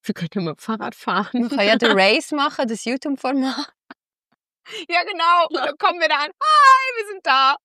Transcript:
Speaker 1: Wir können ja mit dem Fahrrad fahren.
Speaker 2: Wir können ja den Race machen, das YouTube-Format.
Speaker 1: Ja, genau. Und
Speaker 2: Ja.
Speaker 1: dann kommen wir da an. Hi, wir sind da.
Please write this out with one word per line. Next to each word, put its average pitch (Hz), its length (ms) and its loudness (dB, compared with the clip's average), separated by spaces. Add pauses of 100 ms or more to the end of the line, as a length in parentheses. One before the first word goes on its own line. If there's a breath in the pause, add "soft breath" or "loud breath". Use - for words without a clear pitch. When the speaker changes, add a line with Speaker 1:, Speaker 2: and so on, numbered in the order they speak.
Speaker 1:
Wir 202 100 -6
können 165 220 -8
ja 196 60 -4
mit 160 160 -6
dem - 40 -20
Fahrrad 220 320 -8
fahren. 196 400 -4
Speaker 2:
Wir 240 160 -2
können 220 180 0
ja 220 100 4
den 220 220 2
Race 214 320 2
machen, 294 360 -2
das 220 180 -8
YouTube-Format. 269 880 -4 (1120 loud breath)
Speaker 1:
Ja, 339 160 0
genau. 339 460 2
Und 311 80 -8
Speaker 2:
Ja. 269 80 -2
Speaker 1:
dann 294 140 -6
kommen 359 200 0
wir 330 80 0
da 302 100 0
an. 294 120 -4
Hi, 539 680 4
wir 415 140 -6
sind 392 140 -14
da. 269 400 4